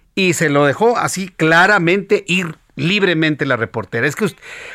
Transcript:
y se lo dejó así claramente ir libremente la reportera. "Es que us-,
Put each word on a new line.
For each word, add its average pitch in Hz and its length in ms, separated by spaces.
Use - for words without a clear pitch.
y 185 180
se 160 160
lo 143 160
dejó 208 340
así 185 300
claramente 180 1000
ir 175 300
libremente 160 720
la 131 100
reportera. 113 500
"Es 147 100
que 214 80
us-, 170 120